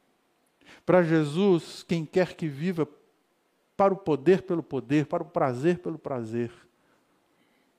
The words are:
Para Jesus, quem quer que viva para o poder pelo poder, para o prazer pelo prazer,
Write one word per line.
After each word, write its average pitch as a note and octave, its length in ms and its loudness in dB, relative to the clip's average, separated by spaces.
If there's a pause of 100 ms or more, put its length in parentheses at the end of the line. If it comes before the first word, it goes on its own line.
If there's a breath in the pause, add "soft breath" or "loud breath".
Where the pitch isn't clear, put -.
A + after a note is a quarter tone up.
(840 loud breath)
Para F3+ 160 4
Jesus, D#3+ 800 2
quem E3 240 -4
quer F3+ 300 -2
que E3 120 -6
viva D#3 400 -4 (880)
para G3 180 4
o - 40 -6
poder D#3+ 460 2
pelo E3+ 180 -4
poder, C#3+ 460 -2
para E3+ 160 -4
o - 20 -12
prazer D#3 540 0
pelo E3 180 -8
prazer, A#2+ 540 -6 (1300)